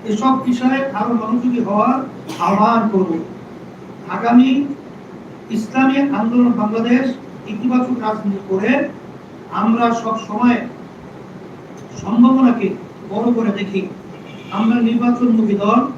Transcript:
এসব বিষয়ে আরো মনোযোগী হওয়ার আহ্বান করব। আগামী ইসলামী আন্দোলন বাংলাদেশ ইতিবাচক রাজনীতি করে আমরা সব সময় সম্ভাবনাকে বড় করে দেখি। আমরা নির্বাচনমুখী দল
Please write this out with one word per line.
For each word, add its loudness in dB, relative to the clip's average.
এসব 0
বিষয়ে 0
আরো -2
মনোযোগী 0
হওয়ার 2
আহ্বান 2
করব। 0
আগামী 6
ইসলামী 2
আন্দোলন 4
বাংলাদেশ 2
ইতিবাচক 0
রাজনীতি -2
করে 2
আমরা 2
সব -4
সময় 2
সম্ভাবনাকে 4
বড় 0
করে 2
দেখি। -4
আমরা 2
নির্বাচনমুখী 2
দল 4